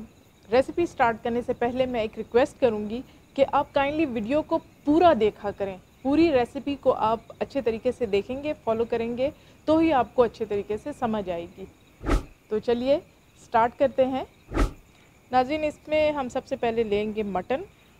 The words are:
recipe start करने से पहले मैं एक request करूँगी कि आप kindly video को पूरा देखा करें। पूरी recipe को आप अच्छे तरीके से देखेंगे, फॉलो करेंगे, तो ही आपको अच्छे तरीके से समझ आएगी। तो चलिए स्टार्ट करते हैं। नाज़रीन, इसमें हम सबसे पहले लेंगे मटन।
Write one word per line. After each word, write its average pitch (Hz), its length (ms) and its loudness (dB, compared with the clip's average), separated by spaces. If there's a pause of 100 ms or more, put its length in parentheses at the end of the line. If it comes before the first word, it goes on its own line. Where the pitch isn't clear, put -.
(500)
recipe 269 380 0
start 233 360 0
करने 240 180 -2
से 240 140 -4
पहले 247 300 -2
मैं 240 180 -4
एक 220 140 -8
request 233 420 0
करूँगी 220 440 -2 (320)
कि 269 80 4
आप 285 280 0
kindly 294 360 0
video 240 360 -2
को 330 140 -2 (280)
पूरा 320 300 6
देखा 208 380 -2
करें। 190 260 -8 (240)
पूरी 311 280 4
recipe 247 440 -2
को 269 160 0 (160)
आप 226 180 -2 (160)
अच्छे 214 200 -4
तरीके 226 300 -2
से 240 160 -6
देखेंगे, 254 480 -4
फॉलो 226 300 -2
करेंगे, 240 460 -4 (360)
तो 311 120 4
ही 330 140 4
आपको 240 300 2
अच्छे 220 220 -2
तरीके 208 320 -4
से 285 160 -10
समझ 214 360 -4
आएगी। 180 380 -10 (840)
तो 214 120 -2
चलिए 254 400 0 (400)
स्टार्ट 233 340 0
करते 269 300 2
हैं। 269 200 -4 (1040)
नाज़रीन, 262 320 2
इसमें 302 480 0
हम 285 180 -4
सबसे - 260 -6
पहले 233 280 0
लेंगे 214 420 -2
मटन। 202 380 -4 (360)